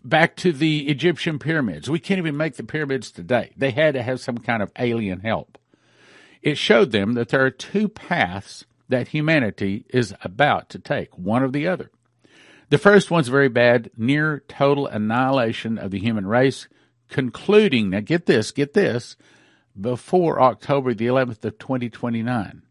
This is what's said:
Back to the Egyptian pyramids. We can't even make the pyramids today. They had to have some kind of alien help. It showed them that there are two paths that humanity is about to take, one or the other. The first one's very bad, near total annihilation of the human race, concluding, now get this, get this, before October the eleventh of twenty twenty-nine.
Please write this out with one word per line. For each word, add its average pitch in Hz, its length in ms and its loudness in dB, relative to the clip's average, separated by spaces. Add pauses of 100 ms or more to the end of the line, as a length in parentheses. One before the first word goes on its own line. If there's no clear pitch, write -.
Back 160 340 2
to 180 140 0
the 151 380 -2
Egyptian 151 500 -2
pyramids. 123 520 -4
We 165 80 -2
can't 196 200 -2
even 156 200 -4
make 156 180 -4
the 127 60 -14
pyramids 135 480 -6
today. 98 440 -2
They 135 160 -2
had 151 240 2
to 127 80 -4
have 127 160 -4
some 120 200 -8
kind 113 240 -2
of 95 160 -6
alien 117 420 -2
help. 95 380 -6 (800)
It 147 160 -2
showed 185 340 4
them 104 240 0
that 117 140 -2
there 135 160 2
are 131 60 2
two 202 380 -4
paths 101 760 -6 (240)
that 123 200 -2
humanity 131 840 -2
is 110 320 0
about 107 480 0
to 98 80 -16
take, 110 400 -6
one 107 240 0
or 131 80 -2
the 147 160 -4
other. 180 240 -6 (800)
The 147 80 4
first 202 320 6
one's 160 180 0
very 139 220 4
bad, 120 440 4
near 143 540 -2
total 143 380 0
annihilation 113 880 -2
of 98 140 -8
the 98 80 -4
human 107 280 -2
race, 123 400 2 (420)
concluding, 135 840 2
now 101 100 0
get 160 240 -2
this, 123 280 2
get 143 200 -2
this, 123 440 0 (600)
before 127 640 0
October 127 540 2
the 113 140 -2
eleventh 123 360 -2
of 107 140 -6
twenty 123 320 -6
twenty-nine. 117 800 -6